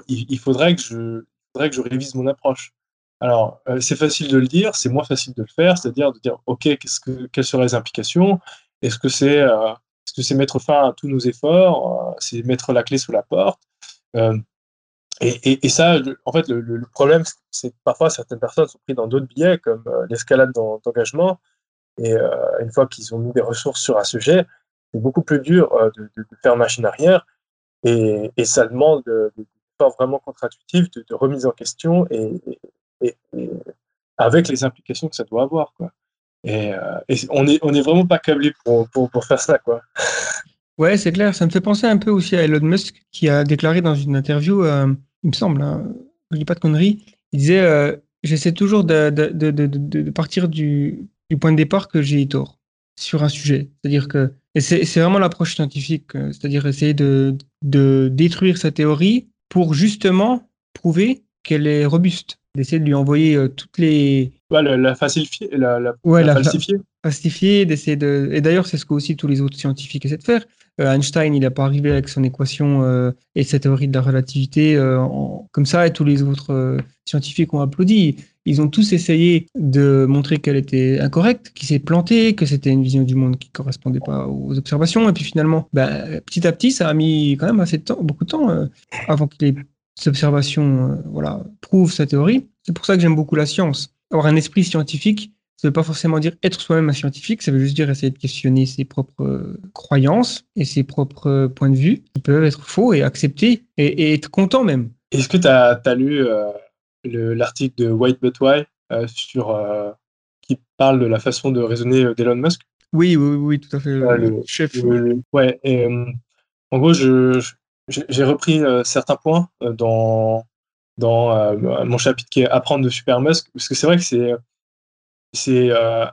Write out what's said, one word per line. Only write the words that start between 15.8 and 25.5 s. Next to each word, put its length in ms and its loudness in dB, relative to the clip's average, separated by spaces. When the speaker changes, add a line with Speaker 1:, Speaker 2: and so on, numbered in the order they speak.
Speaker 1:
je, 100 -8
en 80 -6
fait, 160 -2
le, 120 -4
le, 180 -8
le 80 -12
problème, 360 2
c'est 200 -10
que 140 -18
parfois 240 0
certaines 320 -8
personnes 280 -2
sont 180 -20
prises 100 -6
dans 100 -4
d'autres 220 -4
biais, 300 0
comme, 280 -6
euh, 220 -4
l'escalade 440 0
d'en-, 300 -4
d'engagement. 560 -2
Et, 120 0
euh, 160 0
une 100 -10
fois 140 2
qu'ils 280 -14
ont 40 -6
mis 160 -6
des 80 2
ressources 400 -6
sur 160 -2
un 60 0
sujet, 420 0
c'est 80 -8
beaucoup 180 -2
plus 200 0
dur, 340 4